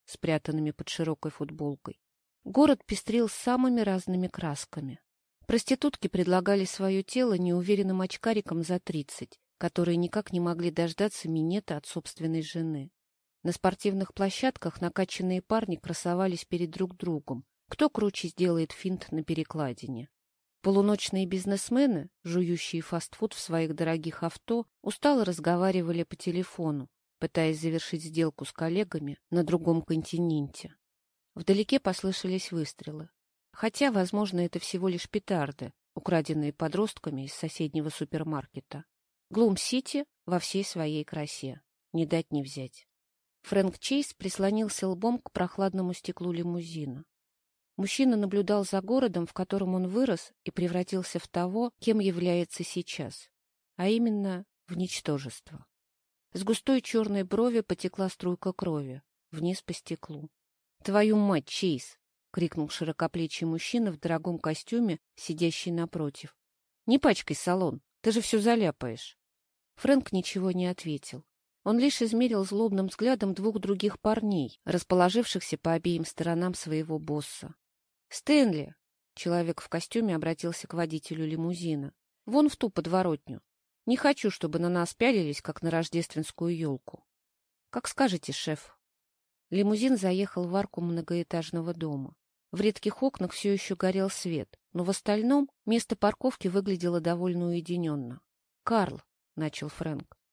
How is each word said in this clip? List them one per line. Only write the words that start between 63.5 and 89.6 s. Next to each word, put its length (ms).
в 80
дорогом 400
костюме, 600
сидящий 560
напротив. 640
«Не 140
пачкай 360
салон, 460
ты 100
же 100
всё 180
заляпаешь!» 800
Фрэнк 360
ничего 400
не 160
ответил. 560
Он 160
лишь 220
измерил 420
злобным 440
взглядом 460
двух 260
других 420
парней, 640
расположившихся 920
по 140
обеим 320
сторонам 500
своего 460
босса. 560
«Стэнли!» 640
Человек 460
в 80
костюме 440
обратился 540
к 60
водителю 520
лимузина. 680
«Вон 240
в 80
ту 120
подворотню. 720
Не 100
хочу, 340
чтобы 300
на 80
нас 260
пялились, 480
как 200
на 100
рождественскую 840
ёлку». 480
«Как 180
скажете, 460
шеф». 440
Лимузин 440